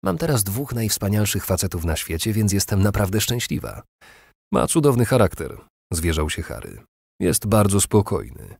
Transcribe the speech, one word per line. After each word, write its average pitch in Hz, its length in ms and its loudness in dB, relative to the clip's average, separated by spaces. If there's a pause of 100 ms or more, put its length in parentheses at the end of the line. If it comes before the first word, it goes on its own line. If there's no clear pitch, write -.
„Mam 98 140 -2
teraz 143 260 0
dwóch 120 300 -4
najwspanialszych 104 720 0
facetów 90 380 -2
na 78 120 0
świecie, 80 360 -4
więc 107 200 2
jestem 98 300 2
naprawdę 101 380 2
szczęśliwa”. - 640 -6 (720)
„Ma - 140 2
cudowny 139 380 4
charakter”, 104 560 2 (320)
zwierzał 78 380 0
się - 120 -6
Harry. - 420 -12 (360)
„Jest 92 260 0
bardzo 101 340 4
spokojny. 67 800 -2